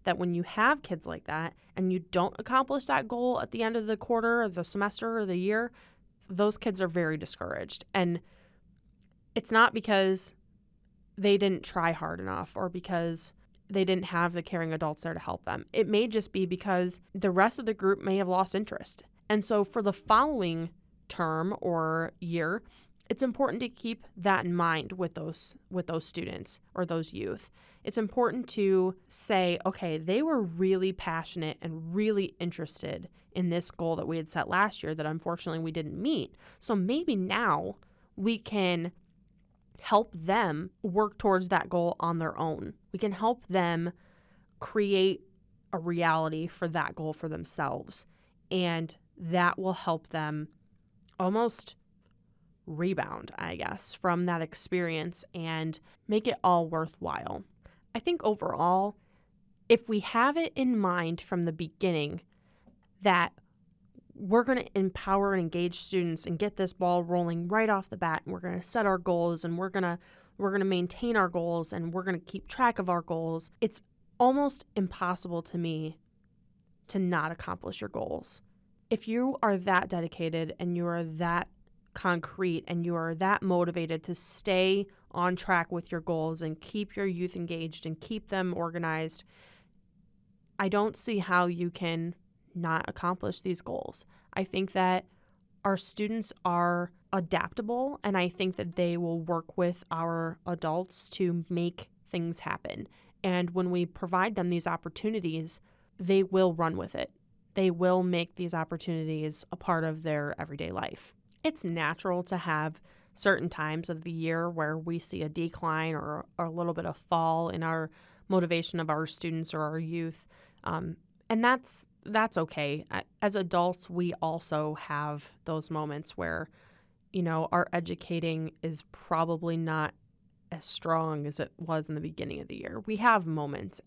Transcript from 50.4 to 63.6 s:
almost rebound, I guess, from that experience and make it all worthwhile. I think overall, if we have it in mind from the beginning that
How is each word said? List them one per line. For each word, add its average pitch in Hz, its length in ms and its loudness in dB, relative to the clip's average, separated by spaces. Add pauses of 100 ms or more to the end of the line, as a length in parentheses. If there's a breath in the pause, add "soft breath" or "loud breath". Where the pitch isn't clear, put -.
almost 220 560 0 (920)
rebound, - 720 -4
I 85 180 -6
guess, - 380 -6
from 175 320 2
that 170 160 0
experience 170 840 -4 (100)
and 160 460 -4 (280 soft breath)
make - 200 2
it - 160 0
all 170 240 6
worthwhile. 160 760 -4 (520 soft breath)
I 226 40 -2
think 349 240 0
overall, 196 720 2 (720 soft breath)
if 233 200 8
we 214 120 2
have 262 360 2
it 330 180 -2
in 254 220 2
mind 175 440 2
from 175 220 -2
the 170 80 0
beginning 160 720 -2 (800 soft breath)
that 180 320 4 (800)